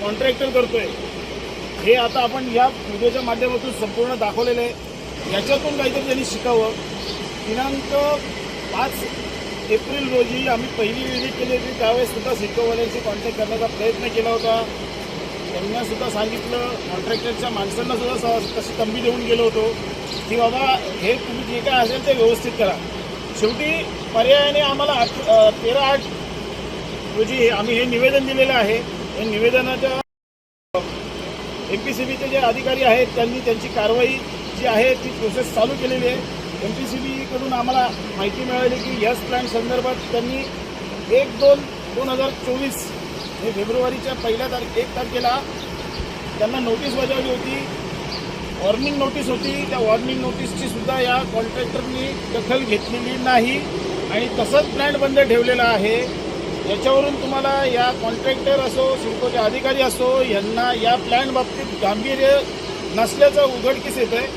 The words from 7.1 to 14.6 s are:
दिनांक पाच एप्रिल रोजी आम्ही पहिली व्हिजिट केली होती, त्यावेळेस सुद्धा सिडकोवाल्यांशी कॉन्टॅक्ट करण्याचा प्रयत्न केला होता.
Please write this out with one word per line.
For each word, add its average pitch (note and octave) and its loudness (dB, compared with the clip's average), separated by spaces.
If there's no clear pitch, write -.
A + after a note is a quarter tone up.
दिनांक C#4 0
पाच C4+ 0
एप्रिल B3+ 0
रोजी B3 2
आम्ही A#3 0
पहिली A#3 -2
व्हिजिट B3+ -4
केली B3+ -2
होती, A#3+ -4
त्यावेळेस A#3+ 2
सुद्धा A#3+ -2
सिडकोवाल्यांशी A#3 0
कॉन्टॅक्ट G#3+ -4
करण्याचा A3 -2
प्रयत्न A3 0
केला A3+ 0
होता. A3+ 2